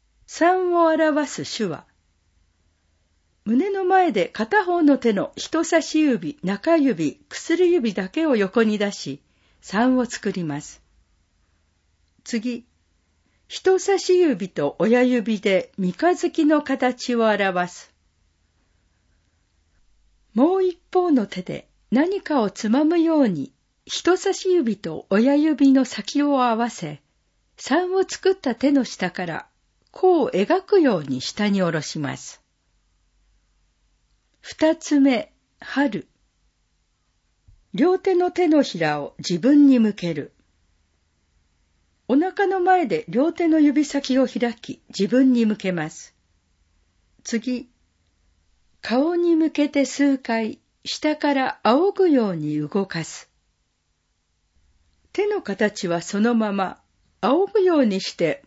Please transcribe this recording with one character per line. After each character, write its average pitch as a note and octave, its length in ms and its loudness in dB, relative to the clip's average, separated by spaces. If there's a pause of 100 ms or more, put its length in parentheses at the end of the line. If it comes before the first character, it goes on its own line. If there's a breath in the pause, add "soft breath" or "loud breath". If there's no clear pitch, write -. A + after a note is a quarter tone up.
(260)
三 F4+ 480 0
を E4+ 140 4
表 D#4 400 2
す - 300 -10
手 A3 80 -4
話。 D#3+ 200 -8 (1600)
胸 C4 240 0
の G4 160 -4
前 F#4 260 2
で F3+ 160 0
片 F#4+ 380 -2
方 F4 160 0
の C#4+ 160 4
手 A#3+ 160 0
の F#3 220 -4
人 - 280 -4
差 D#4+ 200 0
し - 160 -2
指、 A3 420 -2
中 G3+ 360 0
指、 F3+ 520 0
薬 E4+ 420 0
指 A#3 220 0
だ F#3 160 -6
け D#4+ 160 -4
を C#4+ 100 2
横 G3+ 280 2
に G#3+ 160 0
出 G3+ 120 -2
し、 C#3 300 -12 (400)
三 B3+ 360 0
を B3 80 0
作 - 260 -6
り F#3 120 -6
ま D3 180 -6
す。 - 200 -20 (1400)
次、 A#3+ 420 -8 (840)
人 - 300 0
差 F#4+ 220 0
し F4+ 180 2
指 A#3 320 2
と C#3+ 300 -4
親 A#3 240 4
指 A3+ 380 0
で F#3+ 360 0
三 F#3 160 -2
日 F4 220 0
月 - 300 -2
の D4 180 2
形 B3+ 500 -2
を A3+ 140 2
表 F#3+ 400 0
す。 - 260 -20 (2500)
も D#4 220 2
う F#4+ 80 0
一 F4+ 160 -2 (120)
方 F4+ 200 2
の A#3 160 2
手 F#3 160 -10
で - 260 -12 (220)
何 F4 300 0
か C#4+ 200 -2
を G3+ 80 0
つ - 180 -8
ま B3+ 160 2
む E4 140 2
よ D#4+ 220 2
う C4+ 80 4
に D#3 260 -6 (320)
人 - 300 -2
差 F#4 180 -2
し F#4+ 180 -2
指 A#3+ 260 0
と - 320 -12
親 A#3 260 4
指 D4 380 4
の C4+ 120 4
先 C#4 380 -4
を C#4 200 2
合 A#3+ 120 0
わ A#3 140 -2
せ、 D3 320 -12 (560)
三 F4+ 360 -2
を F#4+ 140 2
作 - 240 -2
っ F#4+ 40 0
た A3 200 -4
手 C#4+ 160 0
の C4+ 120 2
下 - 280 -6
か F#3 140 -8
ら D#3+ 220 -10 (440)
弧 F4+ 320 4
を - 80 -2
描 D4+ 300 0
く G4 200 4
よ A#3 180 4
う D3 40 -8
に C3 180 -6
下 - 280 -4
に G3 120 0
下 E3+ 100 0
ろ D#3 100 -2
し - 180 -10
ま C3+ 180 -6
す。 - 240 -20 (2000)
二 D#4+ 340 0
つ D4 240 0
目、 C4+ 340 2 (260)
春。 C4 480 -4 (1700)
両 E4+ 240 2
手 F#4+ 160 0
の F4+ 180 0
手 F4 160 0
の D4+ 140 4
ひ - 180 -4
ら D3+ 220 -2
を - 160 -12
自 F3 220 -4
分 C#4+ 280 6
に C4 120 6
向 G#3+ 140 2
け F3 200 -6
る。 D3+ 200 -10 (1700)
お A#3 80 0
腹 F4+ 300 0
の F#4+ 140 0
前 F4+ 260 2
で A#3 220 -4
両 B3+ 240 0
手 E4+ 160 -2
の D#4 120 4
指 D4 240 4
先 C#4 360 -2
を B3+ 80 2
開 A#3+ 260 -4
き、 - 360 -16
自 F#3+ 180 -4
分 B3+ 260 4
に A#3 120 2
向 G#3+ 100 0
け F#3+ 160 -6
ま D#3+ 180 -4
す。 - 260 -20 (1080)
次、 A#3+ 460 -6 (1120)
顔 D4 340 -2
に F4 200 0
向 D#4+ 140 0
け D4 200 -2
て C#4 160 0
数 C#4 340 0
回、 A3+ 400 -6 (240)
下 - 320 -4
か D4 180 -2
ら C4+ 300 -2
仰 D4 280 4
ぐ F#4 180 2
よ A#3+ 200 2
う F#3 60 -4
に D3+ 240 -4
動 E3+ 260 -4
か E3 180 -8
す。 - 280 -18 (1800)
手 G4+ 140 -2
の G#4 160 -2
形 G3+ 460 -4
は E3+ 160 -4
そ - 160 -6
の A#3 160 2
ま A3 160 -2
ま、 G3 280 -6 (420)
仰 E4+ 300 0
ぐ G#4+ 100 0
よ F4+ 160 2
う C4+ 80 4
に G3 140 -2
し - 140 -10
て - 340 -4